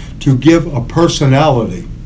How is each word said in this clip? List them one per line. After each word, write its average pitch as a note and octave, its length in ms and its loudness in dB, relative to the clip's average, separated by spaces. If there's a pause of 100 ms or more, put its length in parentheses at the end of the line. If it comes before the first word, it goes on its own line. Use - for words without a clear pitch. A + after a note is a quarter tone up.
(220)
to C3+ 160 2
give E3 360 2
a B2+ 80 -4
personality, C3 1080 0 (180)